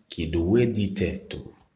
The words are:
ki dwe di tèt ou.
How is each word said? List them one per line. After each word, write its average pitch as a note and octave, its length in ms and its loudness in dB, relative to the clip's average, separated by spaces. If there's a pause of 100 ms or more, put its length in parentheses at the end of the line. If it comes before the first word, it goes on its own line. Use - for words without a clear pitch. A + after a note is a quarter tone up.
ki D#2+ 240 -6
dwe F#2+ 400 4
di G2+ 240 -2
tèt F2+ 400 -4
ou. - 140 -14 (240)